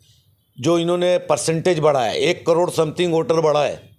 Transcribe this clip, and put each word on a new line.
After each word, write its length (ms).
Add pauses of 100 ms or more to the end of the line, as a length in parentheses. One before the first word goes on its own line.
(600)
जो 200
इन्होंने 380
परसेंटेज 640
बढ़ाया, 320
एक 360
करोड़ 220
समथिंग 440
वोटर 220
बढ़ा 280
है 360